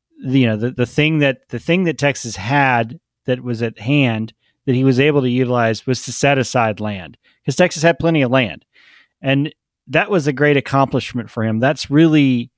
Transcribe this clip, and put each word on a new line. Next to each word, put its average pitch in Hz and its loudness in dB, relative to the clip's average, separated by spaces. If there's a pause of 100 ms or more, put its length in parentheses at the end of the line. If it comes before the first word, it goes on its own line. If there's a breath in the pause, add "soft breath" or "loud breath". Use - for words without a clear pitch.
(180)
you 131 0
know, 110 0
the, 117 -4
the 123 -2
thing 156 0
that, 139 -2
the 120 -10
thing 175 -2
that 160 -2
Texas 131 -4
had 123 0 (260)
that 127 -4
was 117 -6
at 113 -6
hand 117 0 (340)
that 127 2
he 131 2
was 131 4
able 143 2
to 127 -2
utilize 120 0
was 127 -4
to 123 -8
set 139 0
aside 113 -2
land, 98 -10 (260)
'cause 143 -6
Texas 175 0
had 165 4
plenty 160 2
of 123 0
land, 123 -2 (560 soft breath)
and 139 0 (360)
that 180 0
was 156 0
a 147 2
great 147 2
accomplishment 131 -2
for 113 -6
him. 110 -2
That's 131 -2
really, 143 4